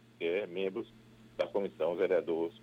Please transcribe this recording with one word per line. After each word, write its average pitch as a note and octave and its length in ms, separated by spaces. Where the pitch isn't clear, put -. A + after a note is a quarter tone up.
que E2+ 60
é F2+ 240
membro F#2+ 400
da - 100
comissão, F2 480
vereador E2+ 560